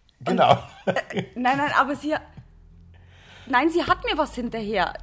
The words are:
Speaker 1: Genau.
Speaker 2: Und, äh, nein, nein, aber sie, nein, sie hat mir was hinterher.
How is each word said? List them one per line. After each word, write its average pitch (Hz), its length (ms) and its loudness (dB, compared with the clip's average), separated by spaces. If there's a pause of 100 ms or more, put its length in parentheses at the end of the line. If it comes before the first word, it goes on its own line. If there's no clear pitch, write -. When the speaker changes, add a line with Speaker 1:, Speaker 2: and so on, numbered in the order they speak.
(200)
Speaker 1:
Genau. 123 320 4 (340)
Speaker 2:
Und, - 100 0 (180)
äh, 185 200 -4
nein, 247 220 0
nein, 285 220 -2
aber 269 180 2
sie, 302 180 -4 (1300)
nein, 262 240 2
sie 339 120 0
hat 359 220 0
mir 440 140 -2
was 294 160 -2
hinterher. 226 580 -2 (100)